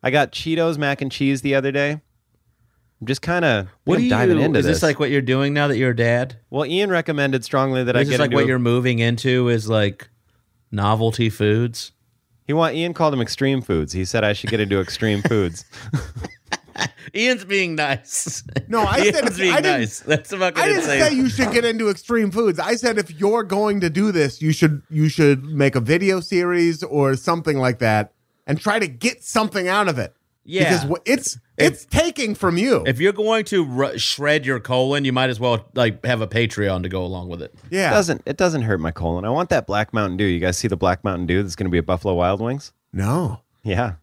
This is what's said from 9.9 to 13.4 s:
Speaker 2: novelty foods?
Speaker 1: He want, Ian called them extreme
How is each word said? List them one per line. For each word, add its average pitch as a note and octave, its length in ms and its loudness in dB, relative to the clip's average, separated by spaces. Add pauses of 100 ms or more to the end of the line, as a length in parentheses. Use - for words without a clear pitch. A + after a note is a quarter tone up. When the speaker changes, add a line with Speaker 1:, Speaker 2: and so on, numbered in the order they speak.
Speaker 2:
novelty A2 600 2
foods? A2+ 640 0 (540)
Speaker 1:
He C#3 60 -2
want, D#3 220 2
Ian E3+ 180 -2
called D#3 220 2
them B2+ 80 0
extreme C3+ 400 0